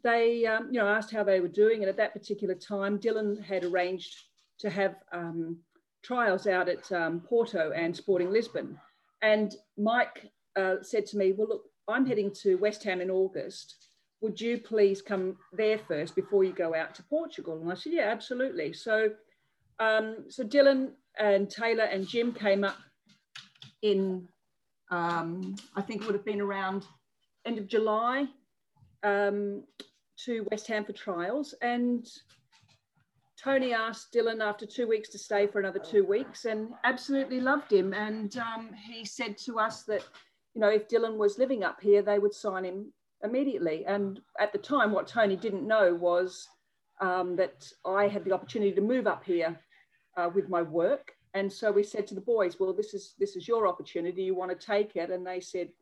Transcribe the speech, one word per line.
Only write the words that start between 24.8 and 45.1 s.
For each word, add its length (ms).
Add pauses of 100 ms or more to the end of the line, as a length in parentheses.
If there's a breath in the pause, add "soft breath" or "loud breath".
um, 640 (220)
I 60
think 200
it 40
would 100
have 80
been 160
around 440 (640)
end 120
of 100
July, 580 (800)
um, 580 (640)
to 260
West 160
Ham 180
for 80
trials. 720
And 480 (1300)
Tony 320
asked 400
Dylan 300
after 240
two 220
weeks 220
to 80
stay 280
for 140
another 180
two 260
weeks 400
and 380
absolutely 580
loved 320
him. 220
And, 420
um, 380
he 300
said 340
to 220
us 240
that, 200 (480 soft breath)
you 80
know, 80
if 200
Dylan 280
was 220
living 240
up 180
here, 220
they 160
would 160
sign 300
him 280 (300)
immediately. 640
And 340 (180)
at 140
the 60
time, 320
what 160
Tony 300